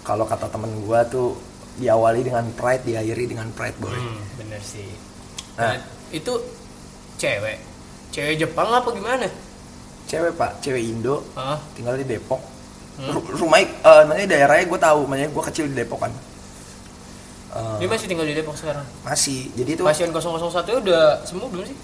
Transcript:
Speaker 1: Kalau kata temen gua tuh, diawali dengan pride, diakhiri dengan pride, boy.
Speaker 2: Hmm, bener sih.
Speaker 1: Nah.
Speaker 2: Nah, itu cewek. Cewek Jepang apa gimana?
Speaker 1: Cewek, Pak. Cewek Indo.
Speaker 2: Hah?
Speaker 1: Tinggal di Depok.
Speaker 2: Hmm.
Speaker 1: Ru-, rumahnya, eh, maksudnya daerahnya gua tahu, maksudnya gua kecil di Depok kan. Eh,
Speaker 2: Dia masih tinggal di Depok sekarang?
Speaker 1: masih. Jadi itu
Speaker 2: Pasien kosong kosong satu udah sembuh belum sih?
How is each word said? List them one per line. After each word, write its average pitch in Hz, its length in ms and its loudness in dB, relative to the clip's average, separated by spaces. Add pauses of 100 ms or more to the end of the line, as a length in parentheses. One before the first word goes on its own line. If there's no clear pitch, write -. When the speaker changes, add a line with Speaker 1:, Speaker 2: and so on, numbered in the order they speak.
Speaker 1:
Kalau 107 200 0
kata 110 220 -2
temen 107 240 -6 (100)
gua 113 220 4
tuh, 123 300 0 (420)
diawali 113 480 4
dengan 123 280 0
pride, 123 340 0
diakhiri 113 420 -2
dengan 113 240 -6
pride, 107 260 -8
boy. 101 140 -8
Speaker 2:
Hmm, 117 300 -6 (160)
bener 107 240 -12
sih. 101 260 -12 (680)
Speaker 1:
Nah. 113 180 0
Speaker 2:
Nah, - 40 -2 (340)
itu - 220 -4 (840)
cewek. 110 420 -2 (520)
Cewek 151 280 -2
Jepang 165 320 0
apa 247 200 4
gimana? 220 360 -2 (760)
Speaker 1:
Cewek, 165 300 0
Pak. - 260 -2
Cewek 127 240 -2
Indo. 113 480 -2
Speaker 2:
Hah? 135 240 -4 (160)
Speaker 1:
Tinggal 123 240 -4
di 135 100 -4
Depok. 127 320 -4 (560)
Speaker 2:
Hmm. - 160 -8
Speaker 1:
Ru-, - 160 -4 (120)
rumahnya, 170 280 6 (140)
eh, 156 240 12
maksudnya 180 260 2
daerahnya 151 360 8
gua 175 120 0
tahu, 151 260 6
maksudnya 139 260 -2
gua 147 140 -2
kecil 151 220 -2
di 139 80 -4
Depok 120 260 -4
kan. 113 120 -4 (1400)
Eh, 110 260 -4
Speaker 2:
Dia 185 100 0
masih 220 180 -2
tinggal 170 180 -2
di 147 100 0
Depok 151 200 -4
sekarang? 143 300 -6 (180)
Speaker 1:
masih. 135 500 -2
Jadi 123 200 -2
itu 165 100 -2
Speaker 2:
Pasien 165 280 4
kosong 165 220 -2
kosong 165 200 -2
satu 180 260 0
udah 165 440 6
sembuh 202 260 -8
belum 185 160 -8
sih? 269 200 -12